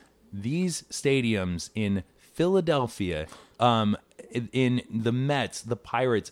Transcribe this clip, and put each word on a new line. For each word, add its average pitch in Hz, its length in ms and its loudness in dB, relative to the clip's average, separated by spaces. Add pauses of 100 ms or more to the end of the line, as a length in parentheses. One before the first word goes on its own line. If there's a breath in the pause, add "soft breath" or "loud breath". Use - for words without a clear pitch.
(340 soft breath)
these 156 560 -4
stadiums 110 840 0
in 98 280 0 (140)
Philadelphia, 139 1080 0 (320 loud breath)
um, 113 380 4 (340)
in, 117 220 -4
in 123 360 2
the 113 220 0
Mets, 131 500 -2
the 113 140 -6
Pirates, 117 560 0